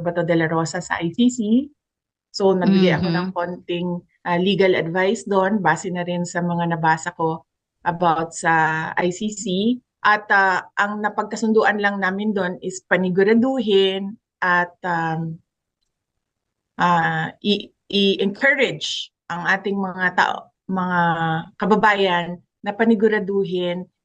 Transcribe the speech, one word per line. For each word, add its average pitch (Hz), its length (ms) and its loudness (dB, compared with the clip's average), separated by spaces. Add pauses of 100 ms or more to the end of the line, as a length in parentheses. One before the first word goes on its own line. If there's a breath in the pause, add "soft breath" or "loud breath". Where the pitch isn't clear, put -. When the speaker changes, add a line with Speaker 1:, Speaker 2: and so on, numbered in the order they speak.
Speaker 1:
Bato 175 160 -2
de 170 160 2
la 165 80 2
Rosa 165 340 0
sa 170 220 -4
I 170 140 -2
C 247 180 4
C. 247 60 -8 (880)
So, 190 240 2
nagbigay 185 480 4
ako 165 80 -2
Speaker 2:
Mhm. 170 60 0
Speaker 1:
ng 180 180 -2
konting, 175 560 -6 (380)
ah, 175 120 0
legal 185 360 4
advice 185 500 -2
doon, 196 380 0
base 165 260 0
na 180 140 -4
rin 175 240 -4
sa 175 180 -4
mga 170 320 -2
nabasa 165 400 0
ko 160 260 -2 (400)
about 170 540 0
sa 160 580 0
I 180 140 0
C 208 240 -6
C. 202 100 -12 (560)
At, 208 320 0
ah, 190 320 4 (160)
ang 208 240 -2
napagkasunduan 208 800 0
lang 202 180 0
namin 196 320 -2
doon 185 300 -2
is 180 240 -8
paniguraduhin 196 1300 2 (240)
at, 175 320 2 (140)
um, 165 560 -4 (1400)
ah, 165 540 0 (100)
i-, - 300 -2 (180)
i-encourage 196 1200 0 (180)
ang 170 160 -8
ating 196 320 -2
mga 180 400 -2
tao, - 360 0 (160)
mga 180 320 0 (560)
kababayan 190 840 2 (240)
na 208 80 -4
paniguraduhin 196 1120 0 (200)